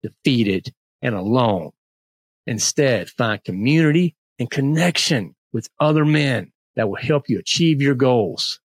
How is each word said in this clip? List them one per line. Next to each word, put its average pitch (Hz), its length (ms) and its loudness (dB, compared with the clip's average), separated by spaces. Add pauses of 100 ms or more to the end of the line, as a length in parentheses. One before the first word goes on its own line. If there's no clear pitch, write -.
defeated, 104 720 -2 (280)
and 123 120 -4
alone. 104 580 0 (760)
Instead, 117 640 -2
find 110 340 -4
community 151 720 2 (240)
and 120 100 -4
connection 151 880 -2 (160)
with - 180 -6 (100)
other 151 260 2
men 139 480 0 (220)
that 110 120 0
will 98 100 -6
help 143 320 -2
you 104 100 0
achieve 160 420 0
your 139 140 2
goals. 123 720 0